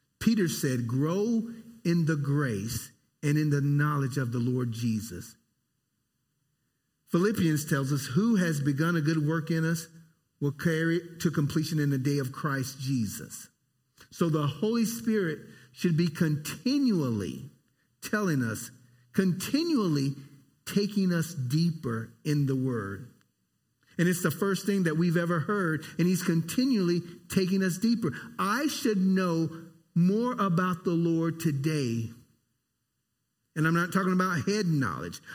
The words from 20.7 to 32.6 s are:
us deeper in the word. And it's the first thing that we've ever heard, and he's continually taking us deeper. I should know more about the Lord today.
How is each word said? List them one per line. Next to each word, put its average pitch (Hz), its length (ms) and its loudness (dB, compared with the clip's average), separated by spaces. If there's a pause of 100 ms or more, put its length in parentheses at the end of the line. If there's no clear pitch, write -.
us 165 200 -2
deeper 135 800 -2 (120)
in 147 220 2
the 135 100 0
word. 110 520 -4 (880)
And 175 100 4
it's 180 160 0
the 160 80 2
first 196 340 -2
thing 196 180 2
that 156 140 2
we've 170 200 4
ever 170 220 0
heard, 165 440 0 (140)
and 170 100 4
he's 185 160 2
continually 175 800 2 (260)
taking 190 360 2
us 185 140 0
deeper. 226 340 0 (260)
I 285 300 0
should 214 300 0
know 185 520 2 (440)
more 208 400 4
about 185 520 0
the 170 60 2
Lord 165 480 2
today. 135 720 0 (1500)